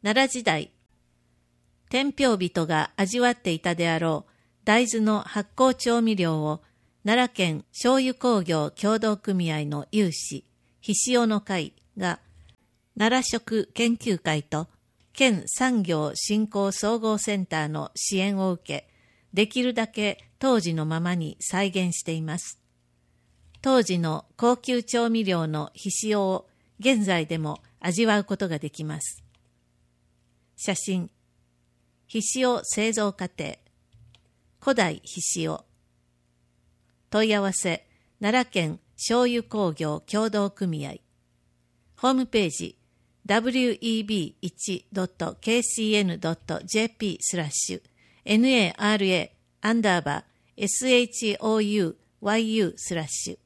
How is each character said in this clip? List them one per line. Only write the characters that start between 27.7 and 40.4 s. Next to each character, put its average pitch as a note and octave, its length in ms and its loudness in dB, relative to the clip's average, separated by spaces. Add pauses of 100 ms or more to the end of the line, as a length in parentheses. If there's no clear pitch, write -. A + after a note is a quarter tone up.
味 F3+ 260 0
わ G#3 140 4
う - 20 -4
こ G3 140 -4
と F#3+ 120 -4
が D#3 120 -4
で D3+ 100 -8
き - 140 -10
ま D3+ 160 -8
す。 - 240 -12 (1300)
写 F#3+ 200 -2
真。 F#3 340 -2 (960)
ひ A3 160 -4
し B3+ 240 0
お B3 160 2
製 A3 300 0
造 G#3 200 0
過 F#3+ 140 -8
程。 - 300 -8 (1040)
古 C4+ 160 2
代 F3+ 260 0
ひ - 180 -12
し E3 280 -4
お。 D#3 160 -6 (1500)
問 A3 160 2
い G#3+ 60 4
合 G3+ 80 2
わ G3 100 0
せ、 - 340 -4 (360)
奈 A#3 240 2
良 - 40 -20
県 E3 300 -2 (160)
醤 A#3+ 280 2
油 A#3+ 180 0
工 F#3+ 300 -2
業 D3+ 340 -4
協 G#3+ 240 0
同 G3+ 200 0